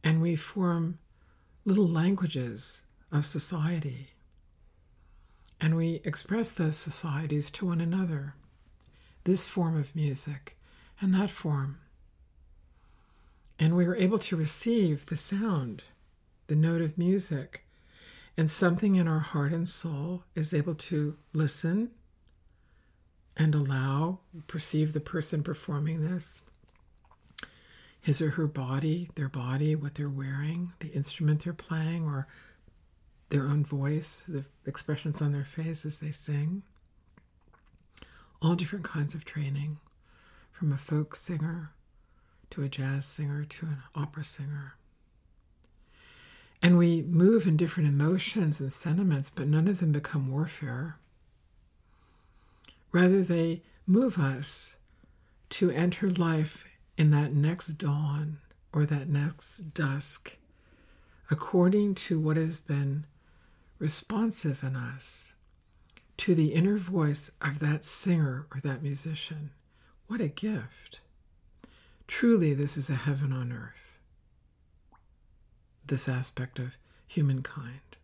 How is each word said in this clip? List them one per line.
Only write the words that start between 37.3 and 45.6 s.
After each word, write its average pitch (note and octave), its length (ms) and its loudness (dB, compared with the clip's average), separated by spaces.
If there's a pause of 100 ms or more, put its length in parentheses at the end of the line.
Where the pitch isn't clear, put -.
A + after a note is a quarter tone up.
All E3 140 4
different F3 300 -4
kinds D3 280 -4
of D#3 120 -10
training, C#3+ 540 -6 (720)
from D3+ 200 -2
a C#3 60 -2
folk D3+ 380 -4
singer D#3+ 560 -6 (800)
to C#3+ 120 -6
a C#3 60 -4
jazz C#3 360 -4
singer D3 380 -4
to D3 220 -10
an C#3+ 180 -6 (100)
opera D3 300 -6
singer. C#3 520 -8 (1900)